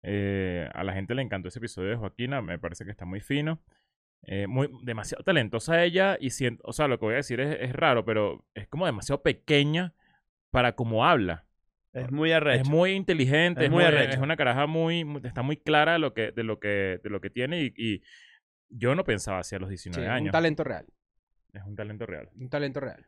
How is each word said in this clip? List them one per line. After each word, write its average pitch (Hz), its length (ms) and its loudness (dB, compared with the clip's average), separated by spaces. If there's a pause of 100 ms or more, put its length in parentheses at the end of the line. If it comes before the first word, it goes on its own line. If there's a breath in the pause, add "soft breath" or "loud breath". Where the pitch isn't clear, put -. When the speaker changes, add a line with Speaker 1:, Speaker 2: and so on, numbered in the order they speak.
Speaker 1:
Eh, 95 680 -2
a - 100 -8
la 95 120 -4
gente 98 200 -4
le 135 60 -2
encantó 92 280 -6
ese 113 100 -12
episodio 101 320 -6
de 117 60 -2
Joaquina, 120 440 -4
me 85 180 -6
parece 85 280 -10
que 101 40 -12
está 101 140 -14
muy 95 160 -8
fino. 151 400 -2 (640)
Eh, 98 260 -4
muy, 131 200 0 (140)
demasiado 113 400 -8
talentosa 160 600 2
ella 185 340 2
y 127 120 -4
sien-, 123 340 -2
o - 80 -10
sea, 151 160 0
lo 120 100 2
que 110 60 -4
voy 107 100 0
a 135 40 2
decir 120 200 -4
es, 143 220 -2
es 127 160 -4
raro, 123 280 4
pero 104 380 0 (120)
es 101 120 -12
como 175 200 -4
demasiado 139 360 -2
pequeña 151 720 2 (580)
para 123 240 4
cómo 113 320 0
habla. 98 380 2 (480)
Speaker 2:
Es 127 180 -8
muy 156 220 2
arrecho. 143 300 4
Speaker 1:
Es 135 60 0
muy 170 240 4
inteligente, 165 680 4
Speaker 2:
Es 156 60 4
Speaker 1:
es 139 40 4
Speaker 2:
muy 170 140 8
Speaker 1:
muy, 160 80 8
Speaker 2:
arrecho. 135 240 4
Speaker 1:
es 131 60 0
una 156 140 0
caraja 139 300 2
muy, 165 380 0
muy, 147 180 -8
está 123 200 -6
muy 147 160 0
clara 151 340 4
de 170 60 4
lo 147 160 0
que, 110 180 -2
de 117 120 -4
lo 107 140 -2
que, 98 460 0
de 101 60 -6
lo 98 100 -4
que 98 100 -10
tiene 147 320 -4
y, 120 140 -4
y 107 260 -4 (680 soft breath)
yo 120 240 0
no 190 100 0
pensaba 101 360 -2
así - 140 -10
a 98 40 -6
los 95 100 -8
Speaker 3:
Sí, 98 60 -8
Speaker 1:
diecinueve 87 320 -8
Speaker 3:
es 101 40 -4
Speaker 1:
años. 120 180 -2
Speaker 3:
un 98 40 -2
talento 160 320 0
real. - 220 -8 (680)
Speaker 1:
Es 95 120 -16
un 101 120 -12
talento 107 300 -10
real. 85 320 -14
Speaker 3:
Un 127 100 -14
talento 143 320 -4
real. - 260 -10